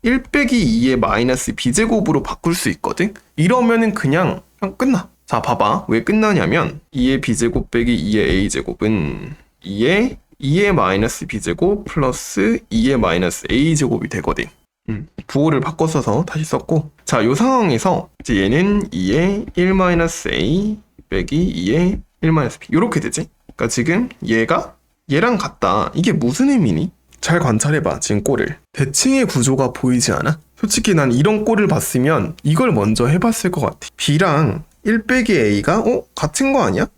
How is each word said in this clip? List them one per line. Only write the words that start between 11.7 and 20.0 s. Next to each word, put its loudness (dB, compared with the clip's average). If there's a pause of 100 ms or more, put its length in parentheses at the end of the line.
플러스 -2 (100)
이의 2
마이너스 0
A제곱이 0
되거든. -4 (440)
음, -8 (200)
부호를 0
바꿔 -2
써서 0
다시 -6
썼고, -2 (140)
자, 0
요 2
상황에서 0 (100)
이제 -4
얘는 2
이의 0 (100)
일 2
마이너스 0